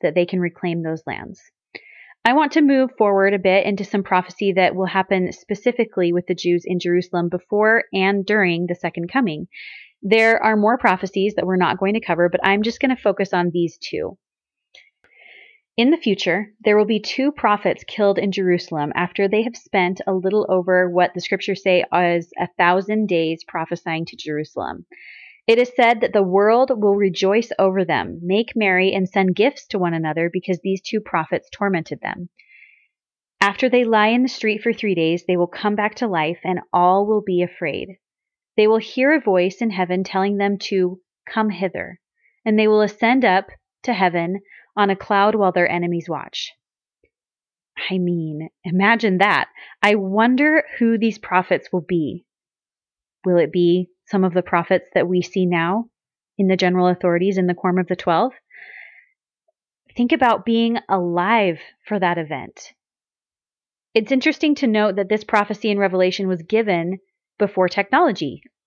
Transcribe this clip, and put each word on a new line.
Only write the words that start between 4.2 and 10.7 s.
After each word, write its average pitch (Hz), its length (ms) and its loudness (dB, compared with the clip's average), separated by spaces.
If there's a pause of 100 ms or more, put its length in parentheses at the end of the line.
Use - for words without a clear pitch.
that 185 220 2
will 185 100 -2
happen 185 460 -2
specifically 208 800 -2
with 175 140 -2
the 180 80 -2
Jews 175 300 -2
in 180 120 -4
Jerusalem 175 520 -2
before 208 640 0
and 196 320 0
during 180 440 0
the 175 80 -4
second 170 360 -8
coming. 180 360 -2 (560)
There 226 400 4
are 220 120 2
more 214 220 2